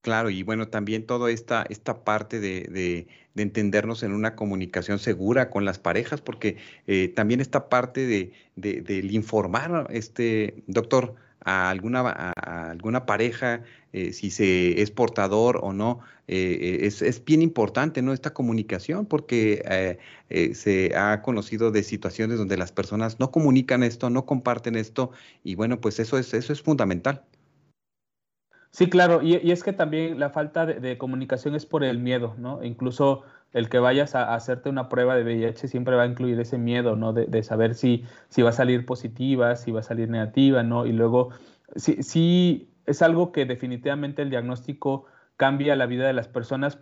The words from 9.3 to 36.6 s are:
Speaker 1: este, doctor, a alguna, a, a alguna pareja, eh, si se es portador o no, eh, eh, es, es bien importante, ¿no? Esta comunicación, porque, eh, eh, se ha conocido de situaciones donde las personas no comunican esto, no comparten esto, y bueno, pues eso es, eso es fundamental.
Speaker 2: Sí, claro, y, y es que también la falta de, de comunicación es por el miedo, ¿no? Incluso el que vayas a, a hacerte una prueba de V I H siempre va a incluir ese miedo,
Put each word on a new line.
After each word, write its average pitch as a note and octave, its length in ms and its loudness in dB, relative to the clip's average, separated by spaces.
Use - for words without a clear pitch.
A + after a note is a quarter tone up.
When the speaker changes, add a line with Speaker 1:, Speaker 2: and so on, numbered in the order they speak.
Speaker 1:
este, A2 760 -2
doctor, A#2 480 0
a F#2 260 0
alguna, A2+ 300 -2
a, F2+ 360 -4
a E2 340 -8
alguna A2 360 -4
pareja, A#2 560 -2
eh, F#2+ 200 -6
si G2+ 180 -6
se F#2 520 4
es G#2 80 0
portador A2 720 2
o F#2+ 100 -4
no, A#2 280 -2
eh, F#2 340 -2
eh, F2+ 260 -2
es, G2+ 140 -2
es - 240 0
bien D#3 180 6
importante, C#3 600 0
¿no? C3+ 100 0
Esta C3 220 -6
comunicación, A#2 720 -4
porque, A#2 640 2
eh, F#2+ 300 0
eh, E2+ 240 0
se F#2+ 420 2
ha G#2 260 0
conocido A2+ 480 0
de G#2 120 2
situaciones A2 560 -4
donde G2 180 -2
las F2+ 140 -4
personas A2 480 -4
no C3 120 0
comunican C3 520 4
esto, A#2+ 280 -2
no C3 160 0
comparten A#2+ 500 -2
esto, A2+ 340 -4
y F#2+ 120 -8
bueno, A2+ 260 -2
pues G#2+ 200 -2
eso A#2+ 180 0
es, B2 160 -4
eso B2+ 180 -2
es C#3+ 100 -6
fundamental. C3 600 0
Speaker 2:
Sí, F3+ 200 4
claro, F3+ 320 6
y, E3+ 140 6
y E3+ 160 2
es F3 120 0
que G3 80 -2
también D#3+ 480 -2
la C#3+ 80 0
falta D3+ 380 -2
de, D#3+ 80 -4
de B2 240 -6
comunicación C3 560 -4
es D3 100 -6
por C#3+ 180 -2
el B2 160 0
miedo, B2 380 -2
¿no? B2 260 -10
Incluso B2+ 600 0
el A2+ 160 -2
que B2+ 80 2
vayas C3+ 360 2
a, B2 100 0
a A2+ 100 0
hacerte B2 340 -4
una C3+ 220 -4
prueba B2+ 260 2
de A#2+ 60 4
V A#2 140 0
I A2+ 100 0
H A2+ 220 -4
siempre B2+ 280 0
va A#2+ 60 6
a A#2+ 40 4
incluir B2 320 -2
ese A#2+ 200 -2
miedo, A#2+ 360 0